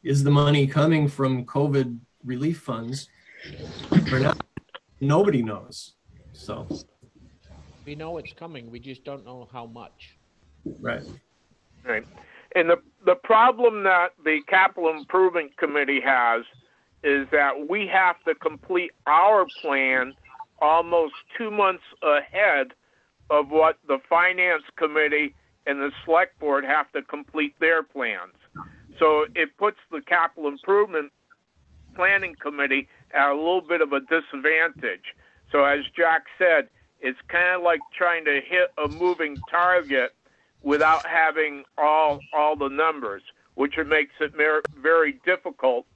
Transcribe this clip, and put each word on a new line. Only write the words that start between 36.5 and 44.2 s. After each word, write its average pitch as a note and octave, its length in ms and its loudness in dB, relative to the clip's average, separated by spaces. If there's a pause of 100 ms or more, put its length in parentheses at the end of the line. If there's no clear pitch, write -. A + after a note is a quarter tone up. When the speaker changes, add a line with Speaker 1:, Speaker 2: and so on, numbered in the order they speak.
Speaker 3:
it's B2+ 200 -6 (100)
kinda F3+ 300 0
like E3+ 200 2 (180)
trying E3+ 280 0
to C#3+ 160 0
hit F3+ 360 0
a D3+ 120 -2
moving D#3+ 480 -2 (120)
target E3 640 0 (480)
without D#3 460 2
having D#3 560 0 (140)
all, D3+ 420 2 (140)
all D3+ 240 2
the C#3+ 100 -2
numbers, C#3 560 -2 (320)
which C#3+ 220 -2
it D#3 100 -4
makes D3+ 320 0
it D3+ 160 -6